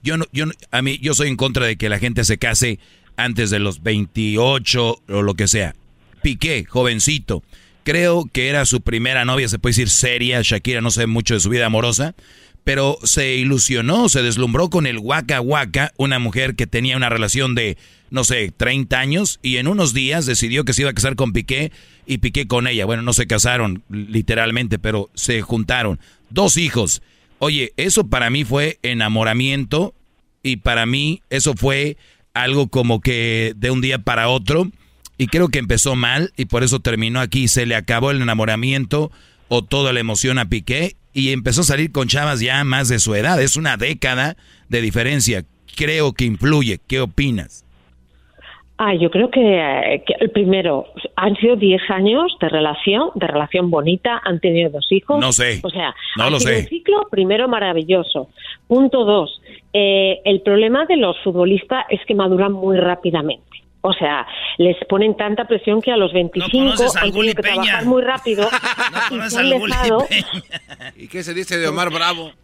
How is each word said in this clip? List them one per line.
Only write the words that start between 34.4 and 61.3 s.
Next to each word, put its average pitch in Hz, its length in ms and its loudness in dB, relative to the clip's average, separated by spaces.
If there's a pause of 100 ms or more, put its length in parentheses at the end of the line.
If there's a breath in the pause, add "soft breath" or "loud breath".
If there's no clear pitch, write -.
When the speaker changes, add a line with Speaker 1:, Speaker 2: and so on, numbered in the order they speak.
Speaker 1:
y 131 120 0
creo 175 200 4
que 143 100 -2
empezó 123 380 0
mal, 127 400 0
y 135 100 -2
por 117 160 0
eso 127 180 2
terminó 113 400 -2
aquí. 127 280 0
Se 123 180 2
le 117 80 0
acabó 117 360 0
el 139 120 0
enamoramiento 120 880 0 (380 soft breath)
o 120 140 0
toda 139 300 0
la 123 80 0
emoción 117 380 0
a 117 100 0
Piqué, 123 480 -2 (160)
y 135 200 0
empezó 131 300 0
a - 20 2
salir 147 260 0
con 135 180 -2
chavas 143 320 -2
ya 127 240 0
más 131 240 0
de 117 120 0
su 110 160 0
edad. 131 260 2
Es 135 140 2
una 151 200 -2
década 131 600 -2 (320 soft breath)
de 120 120 0
diferencia. 117 640 0 (320)
Creo 151 360 0
que 127 120 -2
influye. 123 640 2
¿Qué 131 140 -2
opinas? 120 640 -2 (1120 loud breath)
Speaker 2:
Ah, 202 160 2
yo 170 160 4
creo 208 180 2
que, 254 140 2
eh, 156 640 2
que - 140 0
el 226 100 2
primero, 185 560 2 (300)
han 202 200 2
sido 233 200 4
diez 190 340 4
años 214 500 2
de 160 80 0
relación, 160 680 0
de 175 100 -2
relación 156 440 0
bonita, 175 540 0
han 175 160 0
tenido 170 300 2
dos 143 200 -4
hijos. 202 300 2
Speaker 1:
No 127 120 2
sé. 120 320 0
Speaker 2:
O 185 60 -4
sea, 165 240 -6 (220 loud breath)
Speaker 1:
No 110 80 -2
Speaker 2:
ha 131 60 2
Speaker 1:
lo 147 100 2
Speaker 2:
sido 254 140 2
Speaker 1:
sé. 226 60 2
Speaker 2:
un - 80 -4
ciclo, 403 420 0
primero, 202 380 2
maravilloso. 180 840 0 (380 loud breath)
Punto 254 360 4
dos, 202 380 0 (320 loud breath)
eh, 196 500 2
el 196 180 4
problema 220 440 4
de 339 100 4
los 202 280 2
futbolistas 190 680 2